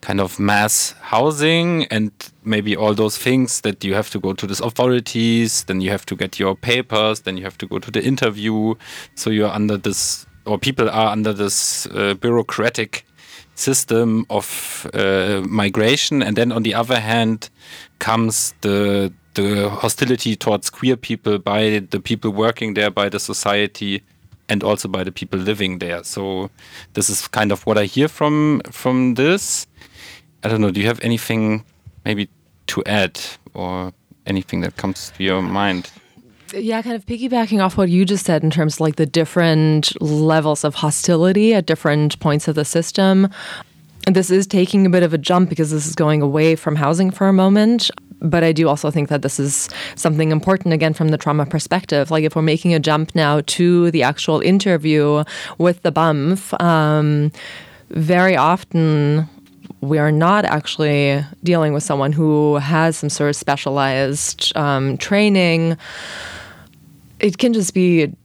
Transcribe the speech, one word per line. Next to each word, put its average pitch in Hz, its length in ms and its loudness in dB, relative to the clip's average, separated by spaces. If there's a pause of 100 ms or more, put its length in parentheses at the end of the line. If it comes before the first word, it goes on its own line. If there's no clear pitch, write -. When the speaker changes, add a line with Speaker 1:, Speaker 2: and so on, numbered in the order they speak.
Speaker 1:
kind 101 180 -4
of 95 200 -2
mass 104 600 0
housing 156 840 0
and 107 260 -2 (320)
maybe 107 320 -2
all 107 180 0
those 107 240 0
things 127 440 0
that 101 220 -4
you 95 100 -2
have 104 160 -2
to 104 100 -6
go 95 140 -4
to 95 120 -8
these 98 140 -6
authorities, 117 1040 0
then 95 140 -4
you 92 100 -2
have 101 160 -4
to 98 100 -8
get 95 240 -6
your 98 160 -2
papers, 110 680 -2
then 95 160 -8
you 92 60 -12
have 95 140 -12
to - 80 -10
go 98 140 -6
to - 100 -14
the 117 140 -4
interview. 110 720 -2 (400)
So - 140 -6
you're 107 200 0
under 104 280 -2
this, - 480 -6 (200)
or 104 140 -4
people 131 300 -2
are 110 200 0
under 107 220 -2
this, - 560 -4
uh, 101 280 -2
bureaucratic 117 920 -2 (500)
system 113 760 0
of, - 640 -8
uh, 98 540 0
migration. 107 760 0
And 107 140 -2
then 120 160 0
on 113 120 -2
the 107 100 -2
other 117 260 0
hand 113 500 -2 (500)
comes 113 600 -2
the, 101 540 0 (220)
the 101 340 0
hostility 117 680 -2
towards 104 340 -2
queer 127 280 -2
people 107 420 -4
by 107 400 0 (100)
the 101 120 -4
people 110 300 -4
working 110 420 -2
there, 104 180 0
by 101 160 0
the 101 120 -4
society, 101 840 -4 (460)
and 104 140 -2
also 104 260 -2
by 92 160 -4
the 92 80 -10
people - 260 -8
living 95 400 -4
there. 87 240 -6
So 98 460 -8 (440)
this - 160 -2
is - 200 -6
kind 104 240 0
of - 120 -6
what 113 120 2
I 104 80 2
hear 139 240 0
from, 151 600 0
from 127 440 0
this. 151 520 -2 (760)
I 107 60 -2
don't 110 100 0
know, 104 120 2
do 101 100 -2
you 101 60 0
have 117 140 -2
anything 113 640 -2 (420)
maybe 104 240 -2 (380)
to - 180 -4
add 98 340 0 (340)
or 92 400 -8 (320)
anything 95 360 -4
that - 140 -6
comes - 420 -8
to 95 60 -6
your 95 180 0
mind? 95 480 -2 (640)
Speaker 2:
Yeah, 220 280 -4
kind 233 140 -8
of 202 100 -12
piggybacking 226 580 -2
off 185 140 0
what 185 120 2
you 180 160 4
just 190 200 -2
said 165 180 2
in 156 80 2
terms 156 240 0
of, - 60 -4
like, 156 160 0
the 160 100 2
different 156 920 2
levels 156 600 2
of 147 120 0
hostility 180 800 2
at 185 100 2
different 151 540 2
points 151 280 0
of 156 80 0
the 147 100 0
system. 190 640 2 (760)
This 185 240 2
is 190 160 4
taking 190 400 2
a 185 40 4
bit 180 120 4
of 165 120 2
a 165 40 0
jump 180 320 2
because 156 220 -2
this 151 160 -2
is 160 80 -8
going 151 260 2
away 156 340 4
from 156 200 -2
housing 165 340 2
for 190 180 0
a 196 60 4
moment. 208 560 4 (300)
But 165 240 2
I 165 80 4
do 160 180 2
also 147 220 0
think 147 180 0
that 147 120 0
this - 180 -4
is 139 300 -2 (260)
something 156 360 2
important, 185 420 2
again, 160 200 2
from 160 160 0
the 151 80 2
trauma 151 280 0
perspective. 156 680 0
Like, 156 120 2
if 156 120 0
we're 160 60 0
making 160 320 2
a 160 60 4
jump 156 360 0
now 147 260 2
to 175 500 2
the 160 120 2
actual 147 380 0
interview 151 840 2 (340)
with 175 240 2
the 170 100 2
bumf, 160 720 2
um, 151 680 4 (580)
very 175 460 2
often 156 920 2 (540)
we 143 160 0
are 151 140 4
not 175 340 4
actually 143 800 0 (180)
dealing 165 300 2
with 147 100 -2
someone 139 300 0
who 151 420 4
has 156 420 2
some 147 120 -4
sort 147 200 0
of 147 60 -2
specialized, 139 1200 -2
um, 139 420 0
training. 175 800 2 (1400)
It 202 180 0
can 240 160 2
just 202 200 0
be 175 380 4 (140)